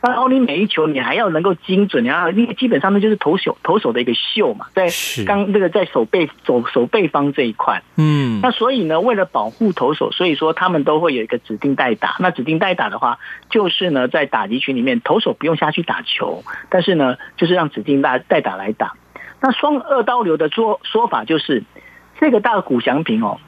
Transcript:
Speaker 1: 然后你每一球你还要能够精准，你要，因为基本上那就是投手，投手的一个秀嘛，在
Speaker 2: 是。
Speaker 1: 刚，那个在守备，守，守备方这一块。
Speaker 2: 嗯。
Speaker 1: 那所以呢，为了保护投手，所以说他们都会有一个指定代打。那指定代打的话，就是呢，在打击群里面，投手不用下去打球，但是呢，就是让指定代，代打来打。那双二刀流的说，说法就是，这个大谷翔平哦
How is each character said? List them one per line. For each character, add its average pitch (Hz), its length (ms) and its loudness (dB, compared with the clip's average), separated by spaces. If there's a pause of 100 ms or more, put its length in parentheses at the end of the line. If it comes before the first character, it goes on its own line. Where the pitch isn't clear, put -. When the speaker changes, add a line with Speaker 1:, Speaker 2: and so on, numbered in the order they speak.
Speaker 1:
然 247 120 0
后 247 140 2
你 262 100 4
每 262 200 0
一 208 80 2
球 160 200 0
你 147 140 -2
还 117 140 -2
要 180 160 0
能 156 120 -2
够 196 120 2
精 190 340 0
准， 127 160 0
你 120 40 0
要， 170 220 0
因 214 160 2
为 233 80 -10
基 254 140 -2
本 185 120 2
上 196 120 2
那 202 80 4
就 214 80 2
是 214 80 4
投 170 200 0
手， - 260 -4
投 180 160 0
手 131 140 0
的 123 80 0
一 120 40 -2
个 120 100 0
秀 151 400 -2
嘛， - 200 -12
在 185 140 2
Speaker 2:
是。 - 360 -4
Speaker 1:
刚， 202 280 0
那 208 60 4
个 190 100 4
在 185 160 2
守 131 200 0
备， 143 240 2 (160)
守， 123 220 2
守 123 200 2
备 190 220 2
方 143 240 0
这 143 100 0
一 117 100 0
块。 104 300 -2 (140)
Speaker 2:
嗯。 143 440 2
Speaker 1:
那 254 100 2
所 233 220 0
以 240 120 0
呢， 160 160 0
为 233 140 2
了 190 100 0
保 113 260 -4
护 208 220 0
投 139 220 0
手， 120 180 -2
所 180 140 0
以 160 80 2
说 156 180 0
他 165 160 0
们 160 160 0
都 156 160 2
会 165 140 0
有 120 80 -2
一 110 40 -6
个 120 120 -4
指 - 180 -8
定 139 180 0
代 131 200 0
打。 - 260 -2
那 185 100 2
指 131 120 -8
定 156 160 -2
代 185 160 0
打 123 140 -2
的 107 100 -8
话， 120 200 -2 (320)
就 208 180 2
是 180 220 -2
呢， 131 160 0
在 147 200 0
打 110 200 -2
击 113 120 -2
群 135 180 -4
里 120 60 0
面， 123 180 0
投 170 200 0
手 - 120 -2
不 - 140 -6
用 160 100 2
下 156 140 0
去 170 120 -4
打 - 200 -4
球， - 420 -6 (240)
但 185 140 2
是 185 120 2
呢， 131 220 2 (200)
就 180 100 0
是 180 80 2
让 165 160 0
指 110 120 -8
定 139 200 2
代， 131 160 2
代 - 220 0
打 95 160 -4
来 98 160 -6
打。 107 200 -4 (480)
那 262 120 2
双 294 280 0
二 269 220 0
刀 240 200 0
流 165 140 2
的 156 120 0
说， 214 360 -2
说 226 240 0
法 110 160 -2
就 160 140 0
是， 127 260 -2 (560)
这 311 100 6
个 262 100 4
大 208 200 2
谷 127 200 0
翔 135 220 0
平 113 220 0
哦 - 240 -4